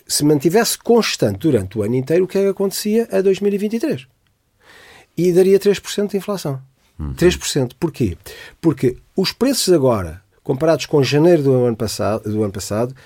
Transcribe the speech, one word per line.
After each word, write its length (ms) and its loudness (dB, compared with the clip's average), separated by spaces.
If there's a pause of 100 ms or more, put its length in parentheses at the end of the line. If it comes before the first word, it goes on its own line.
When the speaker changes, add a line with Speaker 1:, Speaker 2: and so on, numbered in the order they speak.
Speaker 1:
se 160 -4
mantivesse 540 2
constante 640 0
durante 380 0
o 60 0
ano 120 -2
inteiro, 280 0
o 40 -4
que 100 -4
é 60 0
que 40 2
acontecia 640 -2
a 80 0
dois 220 2
mil 100 0
e 60 0
vinte 160 -4
e 60 -2
três? 260 -4 (1120)
E 160 2
daria 260 6
três 180 2
por 140 -12
cento 200 -4
de 60 -2
inflação. 400 -6 (400)
Speaker 2:
Uhum. 160 -6
Speaker 1:
Três 220 2
por 120 -8
cento. 300 -2
Porquê? 400 -4 (440)
Porque 340 0 (180)
os 200 -2
preços 400 0
agora, 480 0 (200)
comparados 440 0
com 180 2
janeiro 400 4
do 220 4
ano 100 0
passado, 560 -4
do 120 0
ano 100 -4
passado, 420 -6 (100)